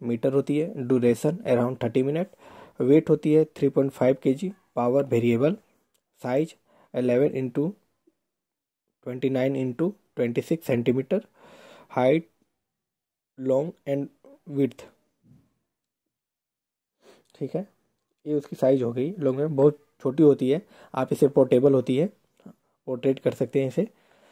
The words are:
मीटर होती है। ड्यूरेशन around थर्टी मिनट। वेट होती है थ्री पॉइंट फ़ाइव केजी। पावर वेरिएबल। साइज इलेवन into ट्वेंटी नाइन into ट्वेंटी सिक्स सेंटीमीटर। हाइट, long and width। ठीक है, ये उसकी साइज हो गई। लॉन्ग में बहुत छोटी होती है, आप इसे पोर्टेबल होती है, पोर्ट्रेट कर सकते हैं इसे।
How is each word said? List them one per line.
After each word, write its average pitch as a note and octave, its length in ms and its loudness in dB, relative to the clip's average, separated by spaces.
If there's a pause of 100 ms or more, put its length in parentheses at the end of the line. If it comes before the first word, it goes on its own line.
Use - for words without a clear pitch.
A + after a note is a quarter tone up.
मीटर A#2+ 300 -2
होती C#3 240 0
है। D3 300 -6
ड्यूरेशन B2+ 500 2
around B2 460 -2
थर्टी A#2+ 200 -2
मिनट। D#3 240 -4 (540)
वेट D3 280 2
होती D3+ 240 0
है D#3 120 4
थ्री C#3+ 240 -2
पॉइंट C3+ 220 0
फ़ाइव C3 320 0
केजी। D3 300 -2 (220)
पावर B2 280 0
वेरिएबल। A#2+ 540 0 (680)
साइज C3+ 320 -2 (400)
इलेवन B2+ 340 0
into C3+ 420 -4 (1300)
ट्वेंटी B2+ 260 -4
नाइन C3 440 -2
into E3+ 180 -2 (240)
ट्वेंटी A#2+ 260 -2
सिक्स - 260 -4
सेंटीमीटर। B2+ 580 -2 (640)
हाइट, C#3 380 0 (1120)
long C3 300 0 (180)
and C#3 180 -4 (500)
width। C3 240 0 (2500)
ठीक C#3 160 -8
है, G3 120 -8 (600)
ये D3+ 60 -4
उसकी D3 220 -6
साइज C3+ 280 2
हो A#2 80 -4
गई। C#3 280 -6
लॉन्ग C3 200 -2
में D3+ 160 -4
बहुत C#3+ 240 2 (220)
छोटी C#3+ 220 0
होती C3 260 6
है, D#3 120 0 (340)
आप C3 180 -4
इसे D3 140 4
पोर्टेबल C3+ 460 4
होती B2+ 240 0
है, F3 120 0 (760)
पोर्ट्रेट C3+ 340 -2
कर B2 120 -2
सकते C3+ 300 -2
हैं C3+ 60 0
इसे। F3 200 -4 (440)